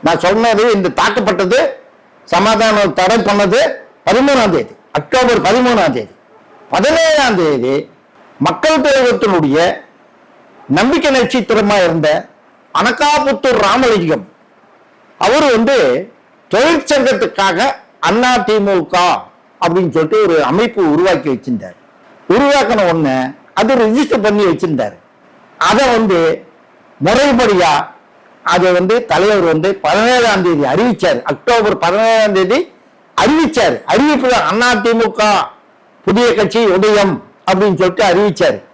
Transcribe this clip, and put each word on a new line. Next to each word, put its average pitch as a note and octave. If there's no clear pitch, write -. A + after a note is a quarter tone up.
நான் D#3+
சொன்னது A3
இந்த F#3+
தாக்கப்பட்டது, G3+
சமாதானம் G#3
தடை F#3+
பண்ணது G3+
பதிமூணாம் B3
தேதி, C#3
அக்டோபர் A#3+
பதிமூணாம் A3
தேதி. A2+
பதினேழாம் D4
தேதி C#3+
மக்கள் F3+
தலைவத்தினுடைய G3
நம்பிக்கை C4
நட்சத்திரமா A3
இருந்த D#3+
அனகாபுத்தூர் C4
ராமலிங்கம் G3+
அவரு C#4
வந்து A3
தொழிற்சங்கத்துக்காக A#3+
அண்ணா A#3+
திமுக G3
அப்படின்னு F3
சொல்லிட்டு D#3+
ஒரு E3
அமைப்பு F#3
உருவாக்கி E3
வச்சிருந்தார். G#2
உருவாக்கின A#3+
உடனே D#3+
அது A3+
ரெஜிஸ்டர் A#3
பண்ணி G#3
வச்சிருந்தார். D3+
அதை G#3+
வந்து F3
முறைப்படியா G#3+
அதை F3+
வந்து F#3
தலைவர் F#3+
வந்து E3+
பதினேழாம் G#3+
தேதி E3
அறிவிச்சார். D#3+
அக்டோபர் G#3+
பதினேழாம் G#3+
தேதி F#3+
அறிவிச்சார். A#3
அறிவிப்புல B3+
அண்ணா A3+
திமுக G#3+
புதிய A#3
கட்சி G#3+
உதயம் G3
அப்படின்னு F#3+
சொல்லிட்டு F#3
அறிவிச்சார். F3